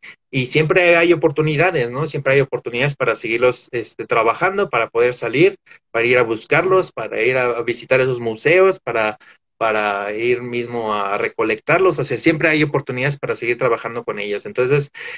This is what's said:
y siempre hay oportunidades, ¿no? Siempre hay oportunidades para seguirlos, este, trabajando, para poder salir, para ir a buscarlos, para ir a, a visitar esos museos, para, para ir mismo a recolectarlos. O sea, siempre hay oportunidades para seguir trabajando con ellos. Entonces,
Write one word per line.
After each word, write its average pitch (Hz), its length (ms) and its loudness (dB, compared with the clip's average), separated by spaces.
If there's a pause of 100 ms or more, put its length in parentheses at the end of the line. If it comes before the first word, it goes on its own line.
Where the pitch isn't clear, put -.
(300)
y 127 160 -2
siempre 170 500 4
hay 170 180 6
oportunidades, 151 760 0
¿no? 135 160 -4
Siempre 139 280 0
hay 139 80 6
oportunidades 123 540 -2
para 117 200 0
seguirlos, 120 560 0
este, 113 340 -8
trabajando, 156 640 0
para 117 200 -2
poder 120 260 2
salir, 139 400 2 (340)
para 117 160 -2
ir 123 140 4
a - 20 4
buscarlos, 156 720 0
para 107 320 -8
ir 127 140 2
a, 120 200 0
a 117 60 -6
visitar 127 380 0
esos 127 180 0
museos, 165 600 2
para, 110 380 -2 (400)
para 104 560 -2
ir 120 300 0
mismo 120 500 -4
a 101 240 -2
recolectarlos. 143 800 0
O 139 60 -2
sea, 120 160 -4
siempre 160 300 2
hay 156 120 2
oportunidades 139 560 -2
para 120 180 -6
seguir 117 220 -4
trabajando 117 460 -2
con 104 160 -6
ellos. 101 260 -6
Entonces, 127 460 0 (260)